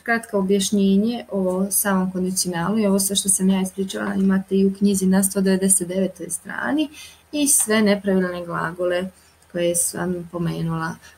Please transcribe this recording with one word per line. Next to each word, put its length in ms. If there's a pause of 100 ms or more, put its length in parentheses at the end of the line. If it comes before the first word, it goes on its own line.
kratko 360
objašnjenje 880
o 420
samom 400
kondicionalu 680
i 80
ovo 120
sve 180
što 120
sam 200
ja 120
ispričala 540
imate 420
i 100
u 80
knjizi 320
na 160
sto 180
devedeset 480
devetoj 420
strani 600 (400)
i 180
sve 340
nepravilne 600
glagole 680 (420)
koje 240
sam 560
pomenula 640 (220)